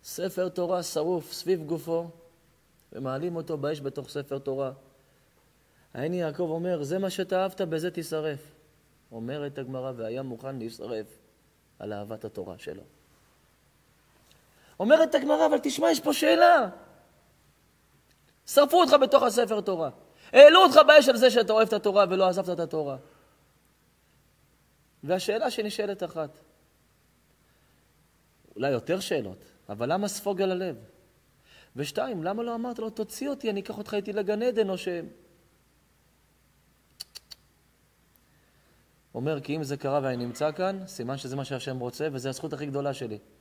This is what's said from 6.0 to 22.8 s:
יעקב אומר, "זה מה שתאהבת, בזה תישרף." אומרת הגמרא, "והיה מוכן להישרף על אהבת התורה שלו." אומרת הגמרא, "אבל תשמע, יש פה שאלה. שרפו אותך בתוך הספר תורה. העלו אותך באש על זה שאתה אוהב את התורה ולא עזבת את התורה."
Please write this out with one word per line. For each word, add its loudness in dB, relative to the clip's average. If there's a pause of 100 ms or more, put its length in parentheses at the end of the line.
יעקב -4
אומר, -4
"זה -4
מה -4
שתאהבת, -4
בזה -4
תישרף." -6 (720)
אומרת -10
הגמרא, -8
"והיה -8
מוכן -10
להישרף -10 (720)
על -10
אהבת -12
התורה -12
שלו." -14 (2000)
אומרת 4
הגמרא, 2
"אבל 2
תשמע, 0
יש 0
פה -2
שאלה. 4 (1800)
שרפו 4
אותך 6
בתוך 6
הספר 0
תורה. -4 (440)
העלו 12
אותך 10
באש 10
על 4
זה 6
שאתה 2
אוהב 4
את -2
התורה 4
ולא 2
עזבת -2
את -4
התורה." -6 (2000)